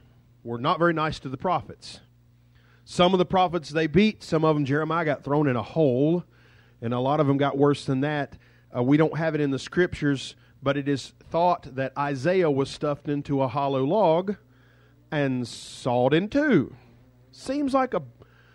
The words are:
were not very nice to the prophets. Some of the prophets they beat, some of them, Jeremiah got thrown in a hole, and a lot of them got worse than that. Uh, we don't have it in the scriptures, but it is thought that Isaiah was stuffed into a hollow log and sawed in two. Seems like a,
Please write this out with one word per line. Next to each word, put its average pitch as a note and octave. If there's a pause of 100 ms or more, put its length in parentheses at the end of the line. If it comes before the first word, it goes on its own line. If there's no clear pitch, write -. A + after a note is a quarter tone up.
(420)
were A#2
not D#3
very E3+
nice D#3
to C#3+
the B2+
prophets. - (840)
Some F3+
of F#3
the F3+
prophets F3
they D#3+
beat, G3+
some D#3+
of D#3
them, D3
Jeremiah D#3
got D3
thrown D3
in B2+
a A2
hole, D3+ (560)
and A#2+
a B2
lot C#3
of D3
them C#3
got C#3
worse C#3+
than C3
that. D3 (360)
Uh, B2
we C#3
don't D#3
have D#3+
it D3
in C#3+
the C3
scriptures, D3 (260)
but C#3
it C#3
is C#3 (180)
thought F3
that C3
Isaiah D3
was C3+
stuffed -
into C#3+
a C3
hollow C#3
log F#3 (760)
and C3
sawed B2
in F#3
two. B3 (580)
Seems C4+
like C4
a, E3+ (520)